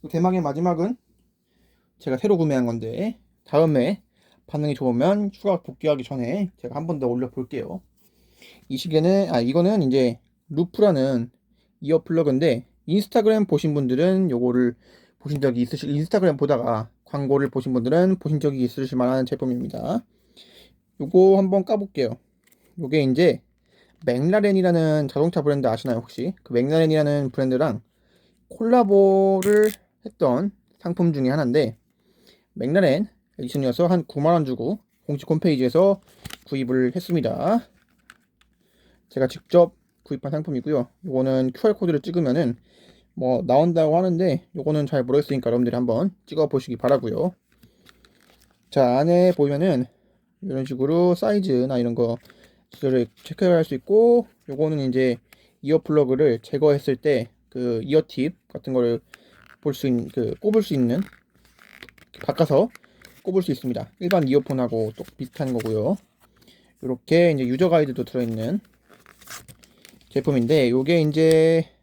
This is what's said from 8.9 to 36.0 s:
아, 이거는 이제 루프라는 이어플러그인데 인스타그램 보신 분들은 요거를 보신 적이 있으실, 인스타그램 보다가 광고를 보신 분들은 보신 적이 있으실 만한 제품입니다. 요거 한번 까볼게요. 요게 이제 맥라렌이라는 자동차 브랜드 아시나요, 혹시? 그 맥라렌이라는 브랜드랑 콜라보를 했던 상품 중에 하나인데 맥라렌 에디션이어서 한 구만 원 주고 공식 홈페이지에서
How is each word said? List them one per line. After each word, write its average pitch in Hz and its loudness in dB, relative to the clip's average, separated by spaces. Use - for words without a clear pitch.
아, 123 2
이거는 175 2
이제 127 2
루프라는 139 0
이어플러그인데 147 0
인스타그램 208 2
보신 151 -2
분들은 156 0
요거를 123 0
보신 147 -6
적이 123 0
있으실, 143 -6
인스타그램 160 0
보다가 120 -2
광고를 139 0
보신 131 -4
분들은 165 2
보신 151 -4
적이 139 -2
있으실 127 -4
만한 127 0
제품입니다. 127 -6
요거 190 6
한번 190 2
까볼게요. 196 -4
요게 147 0
이제 131 2
맥라렌이라는 170 2
자동차 156 -2
브랜드 143 0
아시나요, 113 -2
혹시? 127 -8
그 - -14
맥라렌이라는 147 2
브랜드랑 131 -2
콜라보를 196 4
했던 156 -2
상품 170 -2
중에 131 -2
하나인데 135 0
맥라렌 160 0
에디션이어서 135 -2
한 175 0
구만 151 0
원 160 2
주고 131 -6
공식 143 -8
홈페이지에서 160 2